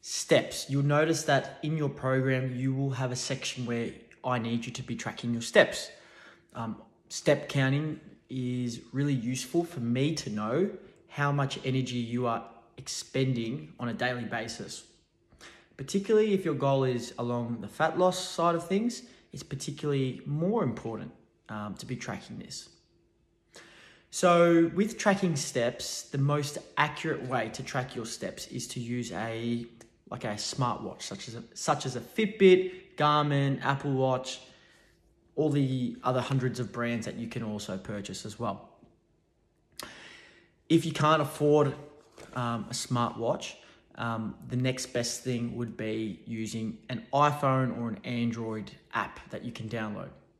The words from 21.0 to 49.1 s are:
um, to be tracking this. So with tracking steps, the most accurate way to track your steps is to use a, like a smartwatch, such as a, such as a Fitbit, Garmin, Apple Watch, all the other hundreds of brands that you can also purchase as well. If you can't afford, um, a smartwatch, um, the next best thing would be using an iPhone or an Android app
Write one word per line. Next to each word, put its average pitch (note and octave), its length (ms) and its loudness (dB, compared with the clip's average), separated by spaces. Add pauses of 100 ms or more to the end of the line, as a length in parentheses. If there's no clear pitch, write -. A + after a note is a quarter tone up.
um, G#2 280 -8
to - 100 -14
be B2 100 -6
tracking G#2 440 -10
this. - 280 -14 (1400)
So E3+ 600 8
with G#3+ 240 2
tracking F#3+ 380 4
steps, - 680 -2
the - 160 -6
most C#3+ 400 2 (200)
accurate D3+ 500 -2
way A#2 220 -2
to A2 120 -10
track B2+ 340 -4
your A2+ 120 -6
steps - 400 -8
is - 220 -8
to - 100 -8
use A#2+ 320 -4
a, A2+ 560 -4 (420)
like - 140 -8
a A#2+ 60 -4
smartwatch, G#2+ 720 -4
such - 240 -10
as A2 80 -12
a, A#2+ 80 -12 (100)
such - 320 0
as B2+ 100 -4
a A#2+ 40 -4
Fitbit, F#3+ 960 6
Garmin, C#3+ 680 4
Apple C#3 280 0
Watch, C3 500 0 (920)
all D3 160 2
the C3 520 2
other B2+ 180 2
hundreds B2 380 0
of A2+ 140 -6
brands A#2+ 320 -2
that - 120 -8
you A#2 100 -6
can A#2 160 -6
also G#2 340 -6
purchase G2 480 -8
as G#2 140 -12
well. G#2 300 -6 (2000)
If E3 180 6
you D3+ 40 -2
can't D3+ 300 4
afford, D3 540 4 (580)
um, A#2 340 -2
a - 60 -10
smartwatch, A#2+ 800 -2 (400)
um, A2+ 400 -4 (140)
the B2 100 -2
next C3 300 0
best - 360 -4
thing A#2+ 320 -2
would A#2 220 -6
be A2 480 -4
using A2 540 -6 (100)
an A#2 240 -6
iPhone C3+ 640 4
or A#2 100 -2
an G#2 140 -6
Android A2+ 680 -2 (240)
app G#2 240 -2 (100)